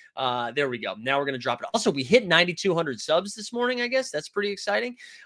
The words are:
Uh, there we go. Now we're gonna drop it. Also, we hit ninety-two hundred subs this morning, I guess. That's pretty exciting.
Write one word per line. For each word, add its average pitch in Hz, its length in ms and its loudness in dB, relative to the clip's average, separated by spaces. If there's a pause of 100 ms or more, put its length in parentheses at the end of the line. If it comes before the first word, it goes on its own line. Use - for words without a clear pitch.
(180)
Uh, 123 360 -2
there 143 160 2
we 120 100 -4
go. 101 180 -4
Now 131 220 0
we're 143 60 0
gonna 135 120 -2
drop 123 240 -2
it. 117 100 -6
Also, 220 200 2
we 139 100 -2
hit 196 240 4
ninety-two 175 480 4
hundred 156 260 -2
subs 185 360 0
this 214 180 -12
morning, 240 280 -2
I 240 60 -2
guess. 254 220 0
That's - 180 -6
pretty 202 220 -2
exciting. 214 480 -2 (280)